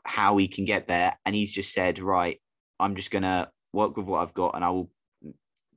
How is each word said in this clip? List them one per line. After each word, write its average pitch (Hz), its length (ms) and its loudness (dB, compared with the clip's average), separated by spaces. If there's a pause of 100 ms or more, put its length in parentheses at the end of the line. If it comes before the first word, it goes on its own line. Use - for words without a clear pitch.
how 104 320 4
he 95 120 4
can 98 160 -6
get 98 220 0
there. 90 380 0
And 98 100 -2
he's 104 180 0
just 98 200 -6
said, 90 260 0
"Right, 92 420 0 (380)
I'm 98 160 0
just 95 160 -8
gonna 92 400 0 (220)
work 104 240 0
with 101 100 -6
what 92 120 0
I've 87 160 -2
got, 90 200 0
and 85 100 -4
I 87 60 0
will 90 200 -4 (880)